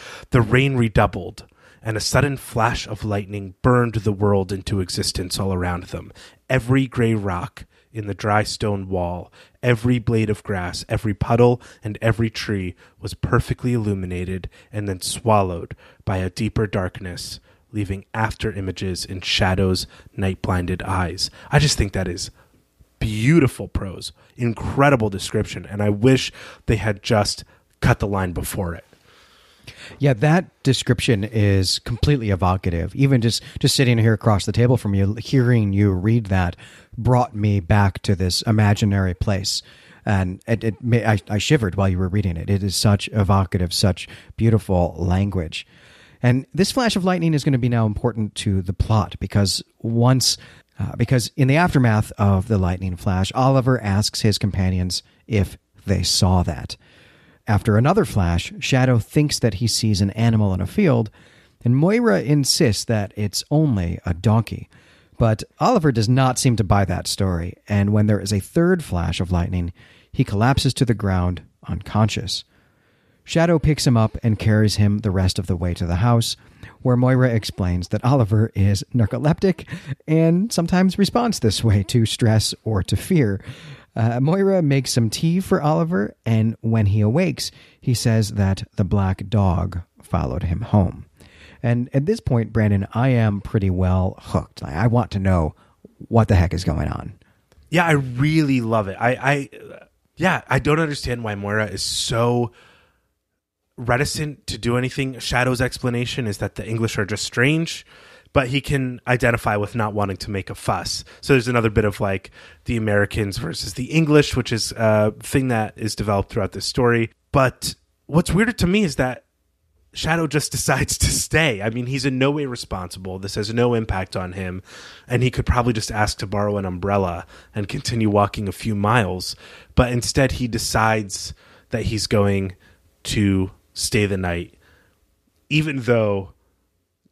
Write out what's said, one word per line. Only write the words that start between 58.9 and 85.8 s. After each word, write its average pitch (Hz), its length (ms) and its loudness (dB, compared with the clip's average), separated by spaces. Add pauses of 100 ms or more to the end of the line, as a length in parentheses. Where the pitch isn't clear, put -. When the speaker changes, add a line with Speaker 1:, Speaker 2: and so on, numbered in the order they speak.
Speaker 2:
thinks 147 400 0
that 110 160 0
he 113 120 -2
sees 107 340 0
an 98 120 2
animal 107 420 2
in 92 80 -2
a 92 40 -2
field, 123 440 2 (520)
and 120 140 2
Moira 202 460 2
insists 135 640 2
that 107 300 -2
it's 104 340 -4
only 107 560 0
a 87 80 0
donkey. 107 560 0 (480)
But 110 260 2 (160)
Oliver 165 320 4
does 107 160 2
not 127 300 4
seem 123 180 2
to 107 80 2
buy 98 220 2
that 90 200 -4
story, 90 480 -2 (140)
and 101 240 2
when 104 140 4
there 104 120 2
is 95 140 -4
a 98 80 2
third 170 420 2
flash 87 380 -2
of 90 100 -2
lightning, 87 440 -2 (360)
he 135 140 0
collapses 123 500 2
to 120 120 0
the 117 80 2
ground, 92 480 -2 (260)
unconscious. 104 760 -2 (800)
Shadow 165 340 2
picks 151 280 0
him 127 100 4
up 110 260 2
and 107 160 2
carries 107 380 4
him 104 220 4
the 110 120 -2
rest 92 280 0
of 92 80 -4
the 95 100 -2
way 87 180 -2
to 87 120 -4
the 87 100 0
house, 117 400 2 (440)
where 123 160 2
Moira 127 320 4
explains 90 600 -2
that 113 160 -4
Oliver 113 500 2
is 98 280 2 (120)
narcoleptic 127 720 0 (400)
and 165 440 2
sometimes 180 480 2
responds 233 420 0
this 110 220 0
way 104 220 4
to 117 220 2
stress 110 480 2 (100)
or 104 180 -2
to - 140 -2
fear. 110 460 0 (540)
Uh, 117 240 0
Moira 190 400 2
makes 139 320 0
some 117 160 2
tea 170 320 0
for 143 220 0
Oliver, 165 540 0 (100)